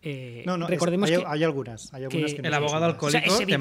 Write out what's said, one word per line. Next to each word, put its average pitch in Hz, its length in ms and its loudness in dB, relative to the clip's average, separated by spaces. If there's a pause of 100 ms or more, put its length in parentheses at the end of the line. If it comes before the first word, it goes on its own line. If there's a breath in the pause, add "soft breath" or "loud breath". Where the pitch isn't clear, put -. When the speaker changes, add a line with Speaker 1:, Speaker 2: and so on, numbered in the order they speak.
Speaker 1:
eh, 127 420 -10
Speaker 2:
No, 180 120 -2
no, 170 80 -4
es, 170 60 -2
Speaker 1:
recordemos 170 400 2
Speaker 2:
hay, 175 60 4
Speaker 1:
que, 180 100 0
Speaker 2:
hay 151 160 0
algunas, 131 500 -4
hay 131 120 -10
algunas 147 260 -2
Speaker 1:
que 147 60 -6
Speaker 2:
que - 60 -8
no 165 40 -2
Speaker 3:
El 151 60 0
Speaker 2:
son 147 100 2
Speaker 3:
abogado 151 220 2 (140)
Speaker 2:
suyas. - 40 -2
Speaker 1:
O 147 80 2
sea, 147 80 4
es - 60 0
Speaker 3:
alcohólico, 185 360 2